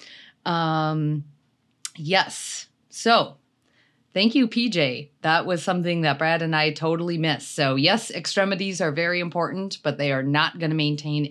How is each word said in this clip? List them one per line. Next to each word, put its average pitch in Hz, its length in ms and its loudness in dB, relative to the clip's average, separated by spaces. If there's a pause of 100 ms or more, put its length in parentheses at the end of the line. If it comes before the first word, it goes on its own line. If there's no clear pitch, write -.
(440)
Um, 156 800 0 (720)
yes. - 720 -2 (240)
So - 480 2 (720)
thank 214 220 4
you, 269 120 4
P 233 220 0
J. 143 420 -2 (120)
That 160 240 2
was 170 160 -2
something 175 400 0
that 139 160 2
Brad 165 240 2
and 160 120 0
I 156 180 2
totally 165 440 -2
missed. 156 380 -2
So 135 220 2
yes, 175 340 2
extremities 190 720 -2
are 156 100 0
very 170 280 -2
important, 175 640 -4
but 147 140 -2
they 143 160 -2
are 135 100 -2
not 147 360 0
gonna 160 160 -2
maintain 147 560 -2